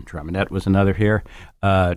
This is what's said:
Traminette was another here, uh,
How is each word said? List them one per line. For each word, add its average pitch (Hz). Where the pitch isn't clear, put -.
Traminette 85
was 92
another 98
here, 107
uh, 92